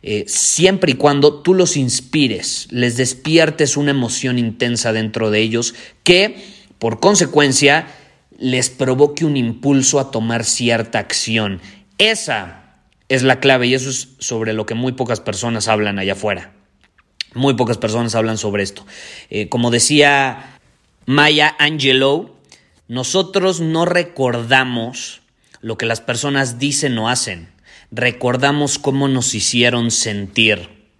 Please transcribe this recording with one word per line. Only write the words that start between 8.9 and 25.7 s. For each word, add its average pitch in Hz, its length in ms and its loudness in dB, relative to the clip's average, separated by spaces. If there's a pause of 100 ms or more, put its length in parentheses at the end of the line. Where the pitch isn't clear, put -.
un 147 120 0
impulso 131 640 0
a 131 120 -4
tomar 117 320 -4
cierta 117 560 -2
acción. 104 600 -4 (360)
Esa 135 600 -2 (500)
es 131 140 2
la 131 160 4
clave 131 280 2
y 127 60 2
eso 131 160 -2
es - 200 -8 (100)
sobre 110 340 -4
lo 107 120 -4
que 113 100 -8
muy 123 180 -4
pocas 120 260 -4
personas 110 480 -4
hablan 104 320 0
allá 95 140 -2
afuera. 95 400 -6 (800)
Muy 131 220 2
pocas 120 220 0
personas 113 380 -2
hablan 113 220 0
sobre 104 260 -2
esto. - 220 -10 (440)
Eh, 104 200 -6
como 120 220 0
decía 139 880 2 (460)
Maya 147 540 4
Angelou, 143 760 2 (520)
nosotros 180 720 -2
no 160 240 0
recordamos 127 1400 -2 (380)
lo 110 180 -8